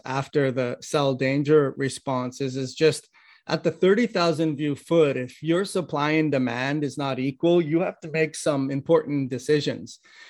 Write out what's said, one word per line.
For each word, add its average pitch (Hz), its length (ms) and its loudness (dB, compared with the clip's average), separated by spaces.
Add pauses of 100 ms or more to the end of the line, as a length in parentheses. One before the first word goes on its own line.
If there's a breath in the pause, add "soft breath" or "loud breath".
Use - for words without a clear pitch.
after 135 480 -2
the 123 300 -4
cell 139 320 0
danger 139 640 2
responses, 127 800 -4
is 131 180 -6
just 151 340 0 (400 soft breath)
at 156 160 -2
the 165 80 0
thirty 208 340 4
thousand 165 480 0
view 143 220 -2
foot, 151 400 2
if 127 260 -10
your 165 220 0
supply 151 480 -2
and 156 180 2
demand 135 540 0
is 131 120 -6
not 135 220 -4
equal, 165 420 2
you 160 200 0
have 185 200 -4
to 165 120 -14
make 160 240 -2
some 139 340 -2
important 139 600 0
decisions, 135 680 -2 (320 loud breath)